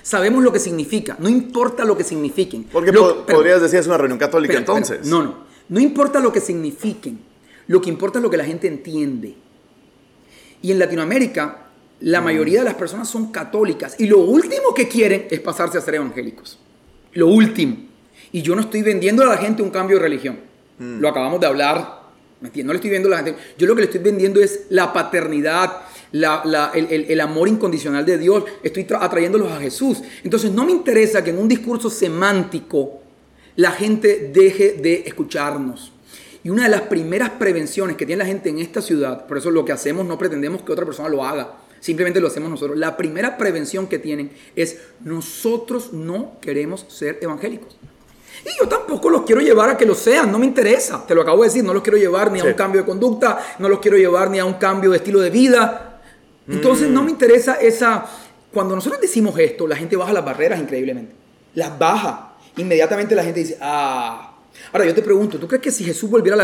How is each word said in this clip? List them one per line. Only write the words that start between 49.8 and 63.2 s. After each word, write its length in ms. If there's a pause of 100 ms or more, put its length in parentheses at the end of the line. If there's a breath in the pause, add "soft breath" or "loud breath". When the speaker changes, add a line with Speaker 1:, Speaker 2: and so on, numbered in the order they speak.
Speaker 1:
lo 80
sean, 360
no 80
me 60
interesa. 600
Te 80
lo 80
acabo 200
de 60
decir, 160
no 80
los 100
quiero 140
llevar 340
ni 100
a 20
Speaker 2:
Sí. 60
Speaker 1:
un 60
cambio 280
de 40
conducta, 520 (200 loud breath)
no 120
los 80
quiero 180
llevar 340
ni 80
a 60
un 100
cambio 360
de 80
estilo 220
de 100
vida. 720 (460 soft breath)
Entonces, 420
Speaker 2:
Mm. 40
Speaker 1:
no 100
me 60
interesa 440
esa... 500 (480 loud breath)
Cuando 220
nosotros 260
decimos 380
esto, 280
la 100
gente 200
baja 160
las 120
barreras 360
increíblemente. 540 (400)
Las 240
baja. 580 (220 soft breath)
Inmediatamente 560
la 100